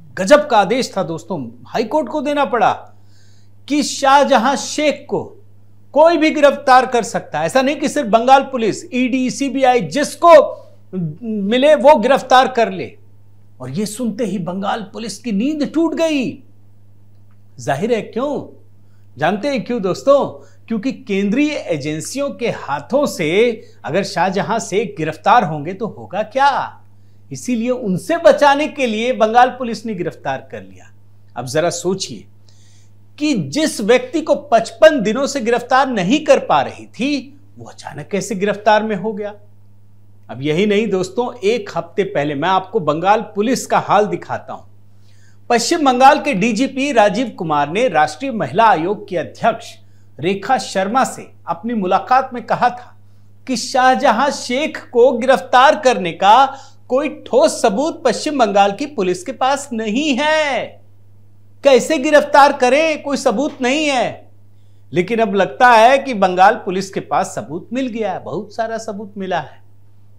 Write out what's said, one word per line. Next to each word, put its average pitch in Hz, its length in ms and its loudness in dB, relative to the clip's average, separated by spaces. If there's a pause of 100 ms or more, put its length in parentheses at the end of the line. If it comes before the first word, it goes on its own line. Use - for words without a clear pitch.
(180)
गजब 294 300 4
का 240 100 2
आदेश 220 400 0
था 190 60 -2
दोस्तों, 165 420 -8 (200)
हाईकोर्ट 247 440 -4
को 302 120 -6
देना 285 240 -2
पड़ा 202 260 2 (960)
कि 277 160 -2
शाहजहां 269 720 2
शेख - 520 -4
को 180 140 -4 (680)
कोई 330 240 6
भी 311 140 2
गिरफ्तार 269 540 4
कर 233 180 -2
सकता - 360 -8
है। 160 60 -2
ऐसा 254 160 2
नहीं 277 140 0
कि 294 140 -4
सिर्फ 285 200 -4
बंगाल 247 340 4
पुलिस, 226 420 -4
ईडी, 254 460 -2
सीबीआई, 254 500 2
जिसको 277 760 4 (360)
मिले 214 840 0
वो 285 200 8
गिरफ्तार 254 520 4
कर 233 240 0
ले। 165 140 -8 (760)
और 123 80 -12
ये 180 160 -4
सुनते 226 400 -6
ही 196 140 -4
बंगाल 190 420 -4 (120)
पुलिस 220 240 -12
की 240 140 -8
नींद 277 340 -2
टूट 320 300 0
गई। 294 480 -2 (1160)
जाहिर 147 340 -2
है, 214 100 -2
क्यों? 254 440 -6 (720)
जानते 190 300 -2
हैं 269 160 -4
क्यों 240 180 -4
दोस्तों? 240 440 2 (420)
क्योंकि 226 260 -6
केंद्रीय 208 580 -2
एजेंसियों 156 800 -6
के 233 200 -6
हाथों 151 560 -4
से 160 220 -4 (560)
अगर 170 200 -2
शाहजहां 185 560 -2
शेख 208 360 -4
गिरफ्तार 196 460 2
होंगे 151 300 -8
तो 196 160 -8
होगा 143 340 -10
क्या? 233 580 -2 (500)
इसीलिए 226 380 -4
उनसे 240 500 -2
बचाने 294 500 4
के 285 180 -4
लिए 226 260 -2
बंगाल 226 360 4
पुलिस 240 360 -8
ने 226 100 -6
गिरफ्तार 151 560 -8
कर 107 120 -14
लिया। 95 280 -20 (440)
अब 123 120 -10
जरा 156 240 -2
सोचिए 175 540 -6 (920)
कि 294 140 0
जिस 208 480 -2
व्यक्ति 247 400 0
को 311 220 0
पचपन 277 580 4
दिनों 220 260 -2
से 277 140 -6
गिरफ्तार 240 480 0
नहीं 233 360 0
कर 277 160 4
पा 151 200 0
रही 110 260 -8
थी, - 520 -8 (180)
वो 117 80 -18
अचानक - 420 -16
कैसे 196 280 -6
गिरफ्तार 208 480 2
में 220 120 -4
हो 208 180 -6
गया? 202 200 -10 (960)
अब 117 120 -12
यही 151 240 0
नहीं 208 220 0
दोस्तों, 190 480 -4
एक 214 400 -2
हफ्ते 170 300 -4
पहले 147 300 -4
मैं 156 140 -2
आपको 190 300 0
बंगाल 170 420 0 (140)
पुलिस 220 300 -2
का 202 140 0
हाल 196 260 2
दिखाता 131 480 -8
हूं। - 100 -18 (840)
पश्चिम 277 360 0
बंगाल 262 340 6
के 285 140 -2
डीजीपी 247 580 -2
राजीव 220 380 2
कुमार 147 400 -2
ने 214 200 0
राष्ट्रीय 160 420 -2
महिला 190 360 0
आयोग 190 420 0
की 185 60 -6
अध्यक्ष - 580 -4 (460)
रेखा 196 400 -2
शर्मा 202 460 -2
से - 220 -12 (200)
अपनी 226 260 -6
मुलाकात 214 600 0
में 240 120 -10
कहा 214 240 0
था - 260 -12 (520)
कि 254 100 -4
शाहजहां 262 720 2
शेख 277 460 -4 (160)
को 247 200 6
गिरफ्तार 254 640 4
करने 196 340 0
का 214 320 6 (440)
कोई 269 200 0 (140)
ठोस - 380 2
सबूत 262 440 -2
पश्चिम 277 340 -2
बंगाल 202 320 4
की 202 160 -8
पुलिस 180 360 -4
के 269 100 -10
पास 269 400 -2
नहीं 226 420 -2
है। 285 640 -2 (840)
कैसे 277 360 4
गिरफ्तार 294 540 4
करें? 285 500 2
कोई 277 140 -4
सबूत 269 440 -2
नहीं 277 260 0
है। 233 420 -4 (640)
लेकिन 180 260 0
अब 208 160 0
लगता 202 340 2
है 240 280 8
कि 269 180 -4
बंगाल 190 400 4
पुलिस 190 340 -6
के 190 120 -8
पास - 340 -4
सबूत 143 380 -10
मिल 262 140 -4
गया 214 260 -6
है, 151 100 -10
बहुत 190 320 -10
सारा 226 240 -6
सबूत 214 380 -12
मिला 185 220 -4
है। 127 200 -14 (600)